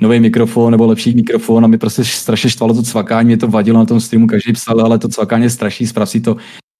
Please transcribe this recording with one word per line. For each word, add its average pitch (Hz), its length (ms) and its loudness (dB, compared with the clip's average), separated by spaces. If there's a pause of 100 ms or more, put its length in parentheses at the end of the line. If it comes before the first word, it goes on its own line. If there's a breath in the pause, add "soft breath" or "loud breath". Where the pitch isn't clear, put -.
nový 113 200 2
mikrofon 117 500 2
nebo 113 160 4
lepší 117 280 0
mikrofon 113 500 2
a - 40 4
mi 113 100 4
prostě 113 260 -4
strašně - 460 -2
štvalo 113 240 -2
to 120 80 -2
cvakání, 113 440 -2
mě 117 100 2
to 117 120 -2
vadilo 110 300 2
na 113 60 4
tom 113 160 0
streamu, 113 260 0
každý 110 260 -2
psal: 113 280 -2
"Ale 113 180 2
to 110 100 -4
cvakání 113 360 -2
je 117 60 0
strašný, 113 360 -6
sprav 107 240 -4
si 117 100 -2
to." 113 160 -2 (440 loud breath)